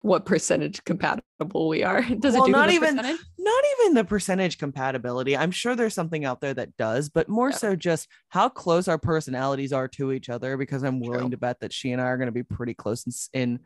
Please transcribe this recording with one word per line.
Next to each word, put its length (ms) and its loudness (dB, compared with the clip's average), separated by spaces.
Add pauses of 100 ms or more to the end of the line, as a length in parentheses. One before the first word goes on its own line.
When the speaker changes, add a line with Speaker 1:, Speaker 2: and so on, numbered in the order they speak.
Speaker 1:
What 240 2
percentage 600 0
compatible 840 -2
we 140 0
are. 180 2
<laughs> 180 -2
Does 140 4
Speaker 2:
Well, 100 6
Speaker 1:
it 40 8
do 40 6
Speaker 2:
not 180 6
Speaker 1:
the 60 6
Speaker 2:
even, 220 2
Speaker 1:
percentage? 240 -4 (160)
Speaker 2:
not 260 2 (160)
even 140 6
the 100 6
percentage 540 -2
compatibility. 800 -2
I'm 140 2
sure 240 -2
there's 180 0
something 320 -4
out 160 -4
there 140 -4
that 220 -8
does, 320 -2
but 200 0
more 220 2
Speaker 1:
Yeah. 60 -4
Speaker 2:
so 180 0
just 320 -2 (220)
how 200 2
close 380 0
our 100 2
personalities 720 -2
are 180 -2
to 220 -4
each 180 -6
other, 280 -4
because 260 -4
I'm 160 -2
willing 220 -2
Speaker 1:
True. 100 -2
Speaker 2:
to 60 -6
bet 240 -4
that 120 -8
she 180 -4
and 100 -2
I 40 0
are 120 0
gonna 140 -2
be 120 -4
pretty 300 -6
close 320 -6
in, 60 -6
s-, 220 -10
in 320 -2